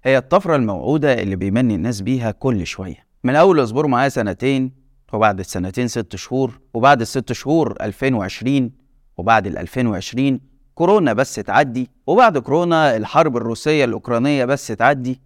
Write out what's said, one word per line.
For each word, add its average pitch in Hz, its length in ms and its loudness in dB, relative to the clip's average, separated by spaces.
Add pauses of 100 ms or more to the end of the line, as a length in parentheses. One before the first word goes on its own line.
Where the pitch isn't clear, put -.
هي 131 140 2
الطفرة 165 380 0
الموعودة 123 640 0
اللي 95 140 -2
بيمني 104 400 0
الناس 101 260 -4
بيها 117 300 -2
كل 104 360 -2
شوية. 92 400 -12 (160)
من 127 120 0
أول 165 280 6
اصبروا 131 260 -2
معايا 131 200 0
سنتين، 131 640 -2 (420)
وبعد 104 260 2
السنتين 95 480 -6
ست 110 280 -6
شهور، 123 440 -6 (140)
وبعد 123 280 4
الست 117 320 -4
شهور 147 480 0
ألفين 127 320 -2
وعشرين، 117 580 -2 (460)
وبعد 104 300 2
الألفين 117 400 -4
وعشرين 127 540 -2 (340)
كورونا 175 380 2
بس 127 220 -2
تعدي، 120 540 0 (180)
وبعد 196 300 4
كورونا 156 600 2
الحرب 131 400 0
الروسية 123 480 0
الأوكرانية 120 600 0
بس 135 220 -2
تعدي 127 580 0